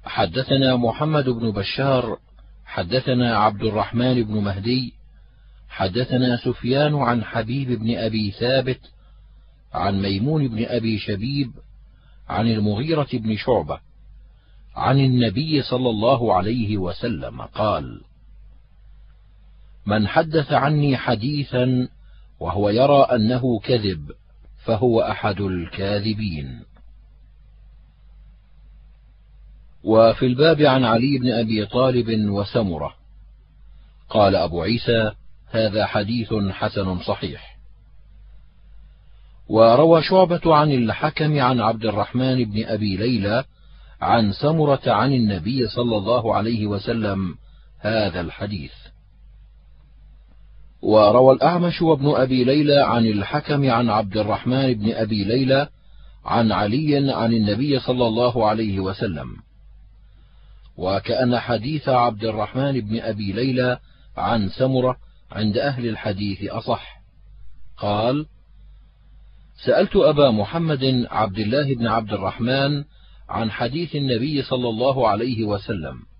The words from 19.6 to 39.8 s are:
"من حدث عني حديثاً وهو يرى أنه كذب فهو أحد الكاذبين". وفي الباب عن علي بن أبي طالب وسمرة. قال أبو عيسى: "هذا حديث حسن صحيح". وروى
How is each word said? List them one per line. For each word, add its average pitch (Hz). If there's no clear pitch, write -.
"من 104
حدث 160
عني 143
حديثاً 127
وهو 92
يرى 135
أنه 123
كذب 98
فهو 113
أحد 104
الكاذبين". 98
وفي 110
الباب 147
عن 131
علي 120
بن 123
أبي 110
طالب 113
وسمرة. 98
قال 98
أبو 85
عيسى: 113
"هذا 107
حديث 110
حسن 95
صحيح". -
وروى 123